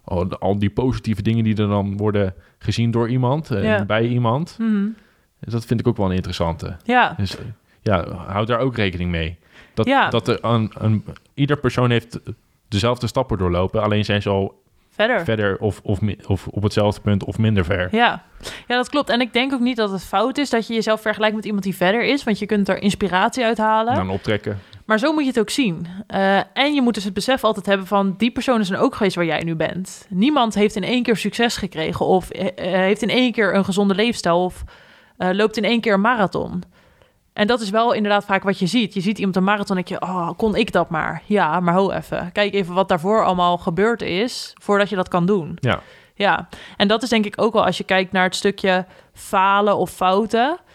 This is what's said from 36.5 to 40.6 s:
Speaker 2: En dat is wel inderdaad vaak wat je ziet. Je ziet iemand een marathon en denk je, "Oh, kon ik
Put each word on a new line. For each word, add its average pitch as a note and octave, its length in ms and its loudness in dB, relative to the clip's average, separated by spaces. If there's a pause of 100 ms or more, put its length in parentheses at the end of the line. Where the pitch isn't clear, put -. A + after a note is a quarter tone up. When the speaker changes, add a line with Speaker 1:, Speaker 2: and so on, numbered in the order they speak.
Speaker 2:
En G#3 140 2
dat A#3+ 140 2
is G3+ 100 -6
wel A3+ 220 2
inderdaad G#3 320 2
vaak F#3+ 180 0
wat F#3+ 160 0
je F#3+ 80 0
ziet. G3+ 280 0
Je G3 60 -2
ziet G3 180 -2
iemand F#3+ 180 -2
een F#3 80 4
marathon G3+ 320 0
en F3+ 80 -2
denk - 180 -8
je, E3+ 60 -6
"Oh, F3 280 -4
kon G#3+ 200 0
ik A3 160 0